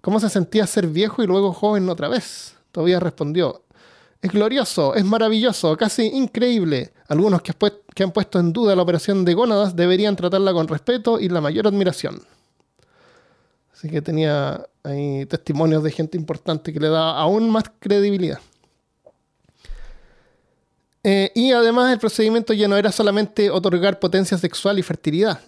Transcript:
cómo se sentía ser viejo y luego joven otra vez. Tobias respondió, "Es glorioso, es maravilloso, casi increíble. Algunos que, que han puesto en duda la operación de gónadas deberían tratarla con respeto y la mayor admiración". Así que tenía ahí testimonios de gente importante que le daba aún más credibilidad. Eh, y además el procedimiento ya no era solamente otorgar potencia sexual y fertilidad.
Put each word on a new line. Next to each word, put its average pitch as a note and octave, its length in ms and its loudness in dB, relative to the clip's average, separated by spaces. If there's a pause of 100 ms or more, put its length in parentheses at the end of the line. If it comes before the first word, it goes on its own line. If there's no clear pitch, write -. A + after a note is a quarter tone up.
cómo G#3 200 0
se G#3+ 80 -2
sentía G3 360 0
ser F3 220 0
viejo F#3+ 340 -2
y G#3 60 2
luego F#3+ 240 2
joven G3+ 380 0
otra E3 180 -4
vez. - 480 -6 (160)
Tobias F3 320 2
respondió, D#3 600 -2 (580)
"Es F#3 100 -4
glorioso, G#3 640 0
es G3+ 80 2
maravilloso, G#3+ 720 2
casi A3 300 0
increíble. A3 880 0 (160)
Algunos F3 320 2
que, - 100 -10 (420)
que F#3+ 100 -2
han F#3 80 0
puesto F#3+ 280 -2
en E3+ 140 2
duda G#3 220 2
la F3+ 80 2
operación F3+ 420 0
de F3 80 4
gónadas G3+ 420 0
deberían F#3 400 2
tratarla F#3 380 0
con D#3+ 160 0
respeto A3+ 500 -2
y G3 80 -2
la E3+ 140 0
mayor F#3 260 0
admiración". G3 540 -2 (1500)
Así - 160 -12
que D#3 120 -4
tenía D3 600 -2 (220)
ahí C#3+ 420 -6
testimonios D#3 580 -2
de D#3 80 -2
gente D#3+ 260 -6
importante D#3 560 -6
que D3+ 80 -4
le D#3 80 0
daba D#3+ 280 0
aún G3+ 320 2
más A3 140 0 (160)
credibilidad. G3 600 0 (2750)
Eh, G3 300 2
y B3+ 200 2
además A#3+ 400 4
el A3+ 60 0
procedimiento A3 540 0
ya G#3 140 2
no G3+ 80 2
era G3+ 160 2
solamente G#3 580 0
otorgar F#3 500 0
potencia F#3 380 0
sexual F#3+ 420 -2
y F3 40 -4
fertilidad. E3+ 640 -2